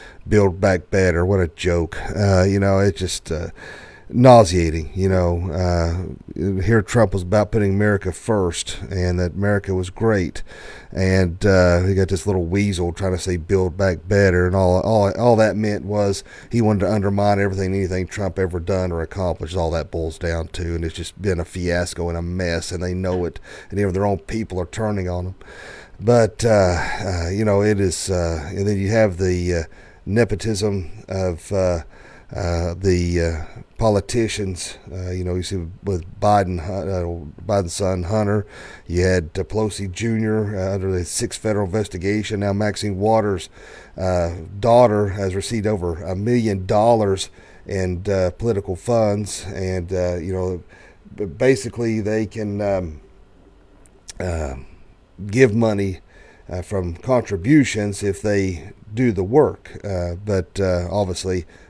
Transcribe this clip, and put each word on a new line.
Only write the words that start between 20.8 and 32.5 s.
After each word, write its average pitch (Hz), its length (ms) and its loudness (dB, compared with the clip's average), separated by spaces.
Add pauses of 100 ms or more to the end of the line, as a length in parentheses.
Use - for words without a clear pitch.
it's 82 100 -8
just - 260 -12
been 92 180 -2
a 85 60 -4
fiasco 87 640 -4
and 85 80 -4
a 87 60 -6
mess, 87 500 -4
and 85 100 -6
they 90 120 -4
know 92 320 -2
it, - 120 -10 (320)
and 90 80 -4
even 101 140 0
their 98 140 0
own 98 140 0
people 110 380 -6
are 87 80 -4
turning 101 440 -4
on 90 160 -4
them. 92 80 -10 (640)
But, 113 460 2
uh, 92 340 4 (240)
uh, 87 240 -4
you 101 160 -2
know, 101 160 4
it 104 180 4
is, 95 300 -2
uh, 82 400 -2
and 98 180 -4
then 104 120 0
you 98 100 -2
have 107 300 2
the, 90 360 0
uh, 82 80 0 (440)
nepotism 101 840 -2 (180)
of, 92 440 -4
uh, 90 300 0 (520)
uh, 87 400 -2